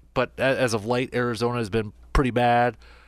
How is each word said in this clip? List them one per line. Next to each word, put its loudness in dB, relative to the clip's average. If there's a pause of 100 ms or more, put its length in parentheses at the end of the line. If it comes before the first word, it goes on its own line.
(140)
but 0
a-, -2
as 2
of -4
late, -2
Arizona -2
has -4
been -2 (200)
pretty 0
bad. 2 (300)